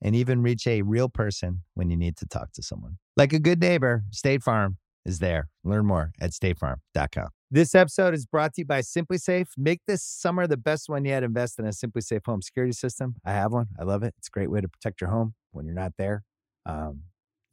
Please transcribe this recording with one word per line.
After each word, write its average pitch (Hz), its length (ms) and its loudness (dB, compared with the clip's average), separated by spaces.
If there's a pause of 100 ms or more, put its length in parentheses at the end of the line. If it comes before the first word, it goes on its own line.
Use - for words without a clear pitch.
and 104 160 2
even 123 240 2
reach 120 260 2
a 117 140 2
real 113 300 2
person 90 520 -2 (120)
when 90 160 0
you 85 80 2
need 85 180 0
to - 100 -12
talk - 260 -8
to - 100 -14
someone. - 340 -12 (220)
Like 139 160 6
a 160 40 6
good 170 220 4
neighbor, 135 500 4
State 135 320 0
Farm 101 360 2 (260)
is 87 140 -2
there. 80 320 0 (120)
Learn 104 220 2
more 82 340 2
at 87 140 -4
state 90 240 0
farm 65 240 -4 (140)
dot 71 180 -2
com. - 160 -6 (220)
This 147 240 4
episode 180 400 6
is 143 100 -4
brought 151 300 0
to 180 80 -6
you - 20 -6
by 139 160 0
SimpliSafe. 180 680 -2 (100)
Make 156 280 0
this 196 160 -2
summer 180 440 -2
the 151 100 2
best 151 320 -2
one 143 160 -2
yet. 135 180 0
Invest 120 360 -2
in 110 80 -2
a 107 60 -2
SimpliSafe 110 520 -4
home 110 160 -2
security 127 320 -2
system. 123 500 -6
I 90 100 -4
have 104 200 0
one. 120 140 0 (120)
I 85 60 -6
love 98 180 0
it. 117 140 -4
It's - 120 -16
a - 20 -20
great 95 200 -2
way 101 120 0
to 92 60 -2
protect - 340 -8
your 90 80 -2
home 110 240 0 (180)
when 76 140 -10
you're 82 80 -6
not 90 240 -4
there. 104 260 -2 (400)
Um, 76 380 -8 (500)